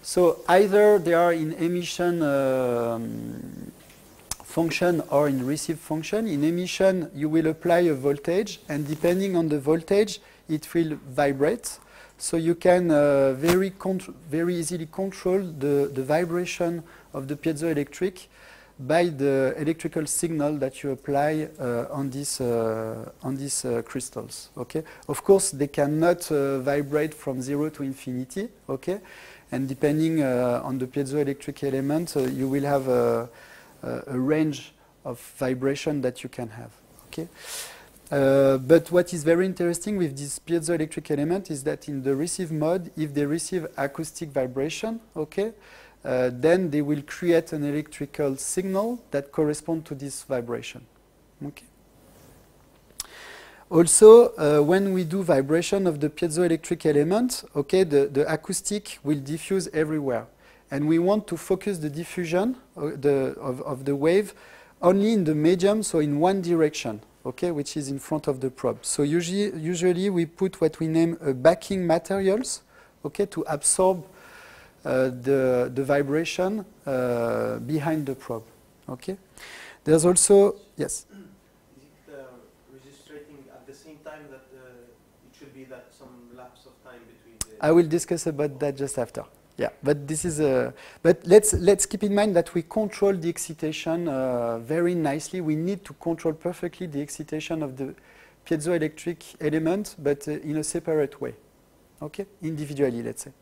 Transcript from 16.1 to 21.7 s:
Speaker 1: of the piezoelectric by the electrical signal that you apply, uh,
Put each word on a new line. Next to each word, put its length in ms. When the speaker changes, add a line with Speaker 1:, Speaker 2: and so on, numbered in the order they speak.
Speaker 1:
of 140
the 80
piezoelectric 920
by 280
the 520
electrical 480
signal 520
that 260
you 80
apply, 560
uh, 300